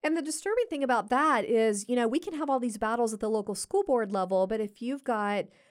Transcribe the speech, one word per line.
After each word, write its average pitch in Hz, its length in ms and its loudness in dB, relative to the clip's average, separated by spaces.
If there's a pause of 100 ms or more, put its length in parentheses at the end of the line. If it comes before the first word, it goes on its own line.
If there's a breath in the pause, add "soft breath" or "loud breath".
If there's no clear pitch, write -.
And 330 140 2
the 330 40 0
disturbing 403 480 -2
thing 285 140 -2
about 240 260 0
that 269 360 4
is, 220 420 2
you 247 80 0
know, 240 120 2
we 262 120 0
can 349 140 -8
have 294 160 -4
all 262 100 2
these 233 180 -4
battles 226 360 0
at 208 80 -8
the 214 80 -2
local 208 260 -2
school 392 280 -2
board 233 280 2
level, 190 340 2
but 214 140 -2
if 208 220 -6
you've 262 240 -6
got, 208 400 0 (260 soft breath)